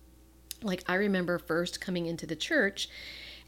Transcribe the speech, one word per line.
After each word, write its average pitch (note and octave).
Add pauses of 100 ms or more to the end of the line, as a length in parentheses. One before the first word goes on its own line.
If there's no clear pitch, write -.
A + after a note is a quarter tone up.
(640)
Like, F#3
I F3+
remember F#3
first E3+
coming F3
into E3
the D#3+
church G3+ (580)